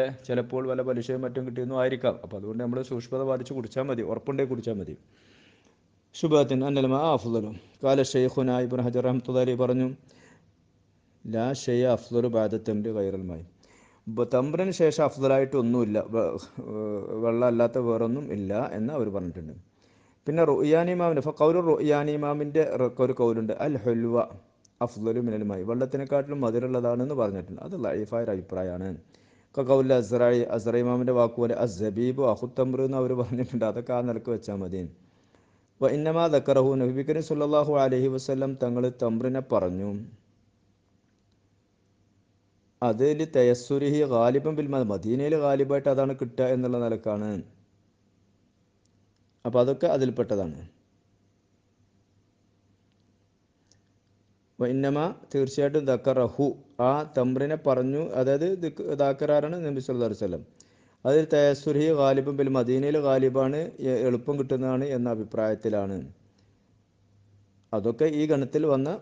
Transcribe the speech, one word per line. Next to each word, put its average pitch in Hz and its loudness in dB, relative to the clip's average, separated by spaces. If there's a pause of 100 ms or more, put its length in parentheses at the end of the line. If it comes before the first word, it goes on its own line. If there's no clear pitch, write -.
(240)
ചിലപ്പോൾ 123 -2
വല്ല 127 -2
പലിശയും 127 -2
മറ്റും 127 -4
കിട്ടിയെന്നും 127 -6
ആയിരിക്കാം. 127 0
അപ്പോൾ - -12
അതുകൊണ്ട് 110 -6
നമ്മൾ 120 -4
സൂക്ഷ്മത 127 -6
പാലിച്ച് 127 -4
കുടിച്ചാൽ 131 -6
മതി, 123 -4
ഉറപ്പുണ്ടെങ്കിൽ 135 -4
കുടിച്ചാൽ 117 -6
മതി. 78 -10 (1200)
ശുബഹത്തിൻ 135 4
അന്നൽ 139 0
മാ 135 2 (100)
അഫ്ളു. 117 0 (420)
ഖാല 135 4
ഷെയ്ഖുനാ 127 0
ഇബ്നു 123 -2
ഹജർ 123 0
റഹ്മത്തുള്ളാഹി 127 0
അലൈഹി 123 0
പറഞ്ഞു, 127 2 (1400)
ലാ 113 -2
ഷെയ്അ 127 0
അഫ്ളു 117 0
ബഅദ 110 0
തംരി 110 -2
ഗൈറൽ 98 -2
മാഇ. 87 -8 (640)
ബ-, 113 -2
തമ്രിന് 156 0
ശേഷം 160 4
അഫ്ളലായിട്ട് 135 2
ഒന്നുമില്ല, 117 2 (120)
വെ-, 107 0 (300)
ഏ, 120 -12 (500)
വെള്ളം 117 2
അല്ലാത്ത 117 2
വേറൊന്നും 117 0
ഇല്ല 98 -4 (200)
എന്ന് 110 -4
അവർ 123 -2
പറഞ്ഞിട്ടുണ്ട്. 87 -8 (720)
പിന്നെ 160 2
റുയാനി 156 4
ഇമാമിൻ്റെ, 170 0
ഫ 151 -4
ഖൗലു 165 4
റുയാനി 147 2
ഇമാമിൻ്റെ 147 0 (140)
റ് 127 2 (140)
ഒരു 127 2
കൗലുണ്ട്, 113 2
അൽ 143 -2
ഹുൽവ 117 0 (640)
അഫ്ളലു 113 -2
മിനൽ 107 -2
മാഇ, 98 -4
വെള്ളത്തിനെക്കാട്ടിലും 135 -2
മധുരമുള്ളതാണെന്ന് 123 -2
പറഞ്ഞിട്ടുണ്ട്. 95 -4
അത് 180 -12
ലൈഫായ 104 -4
ഒരു 110 -4
അഭിപ്രായമാണ്. 92 -6 (680)
ക 139 -2
ഖൗലു 135 6
അസ്റായി, 120 4 (120)
അസ്റായി 117 0
ഇമാമിൻ്റെ 123 0
വാക്കുപോലെ 117 2
അസ്സബീബു 117 0
അഖു 113 0
തംറ് 131 0
എന്ന് 135 -2
അവർ 127 0
പറഞ്ഞിട്ടുണ്ട്. 123 -2
അതൊക്കെ 117 -4
ആ 123 0
നിലക്ക് 120 -4
വെച്ചാൽ 104 -6
മതി. 92 -6 (1000)
വ 131 4
ഇന്നമാ 160 0
ദക്കറഹു, 139 4
നബി 131 -2
കരീം 156 -2
സല്ലല്ലാഹു 147 2
അലൈഹി 131 2
വസല്ലം 135 -4
തങ്ങൾ 123 -2 (120)
തംറിനെ 123 -2
പറഞ്ഞു, 95 0 (3000)
അത് 120 2
ലി 151 -2
തയസ്സുരിഹി 139 4
ഗാലിബൻ 127 2
ബിൽ 147 -4
മ-, 131 0
മദീനയിൽ 117 -2
ഗാലിബായിട്ട് 139 2
അതാണ് 135 2
കിട്ടുക 127 -2
എന്നുള്ള 127 0
നിലക്കാണ്. 107 -2 (2250)
അപ്പോൾ 123 2
അതൊക്കെ 135 2
അതിൽപ്പെട്ടതാണ്. 117 0 (4000)
വ 123 0
ഇന്നമ, 139 0 (280)
തീർച്ചയായിട്ടും 143 0
ദക്കറഹു, 131 2 (340)
ആ 123 4 (220)
തംറിനെ 135 0
പറഞ്ഞു, 135 0 (100)
അതായത് 139 2 (120)
ദിക്-, 160 -6 (120)
ദാക്കറാരാണ്? 147 0
നബി 139 -4
സല്ലല്ലാഹു 120 -2
അലൈഹി 104 -6
വസല്ലം. 87 -4 (600)
അതിൽ 151 6
തയസ്സുരിഹി 147 4
ഗാലിബൻ 139 2
ബിൽ, 139 0
മദീനയിൽ 131 2
ഗാലിബാണ്, 135 2 (200)
എ-, 131 0
എളുപ്പം 123 0
കിട്ടുന്നതാണ് 131 0
എന്ന 120 -2
അഭിപ്രായത്തിലാണ്. 104 -2 (1700)
അതൊക്കെ 113 0
ഈ 151 0
ഗണത്തിൽ 147 0
വന്ന 139 2 (120)